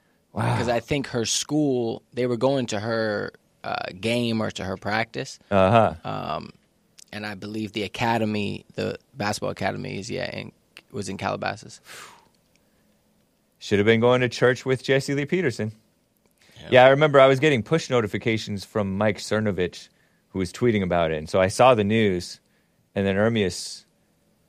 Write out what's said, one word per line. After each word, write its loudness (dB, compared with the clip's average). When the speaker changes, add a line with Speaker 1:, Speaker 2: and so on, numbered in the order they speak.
Speaker 1:
Wow. -2
Speaker 2:
'Cause -2
I 0
think -4
her -4
school, -2
they -2
were -2
going 0
to -4
her, -2
uh, -6
game -2
or -4
to -10
her -6
practice. -6
Speaker 1:
Uh-huh. 6
Speaker 2:
Um, -8
and -12
I -10
believe -8
the -4
academy, -2
the -6
basketball -4
academy, -6
is, -12
yeah, -8
in, -14
was -10
in -10
Calabasas. -8
Speaker 1:
Should -2
have 4
been 4
going 4
to 0
church 0
with -2
Jesse 0
Lee -2
Peterson. -4
Speaker 2:
Yeah. -18
Speaker 1:
Yeah, 10
I 10
remember 6
I 10
was 6
getting 2
push -2
notifications -2
from -4
Mike 0
Cernovich, -4
who -8
was -4
tweeting 0
about 0
it. -2
And -10
so 2
I 4
saw 6
the 0
news, 0
and 0
then 0
Ermias -2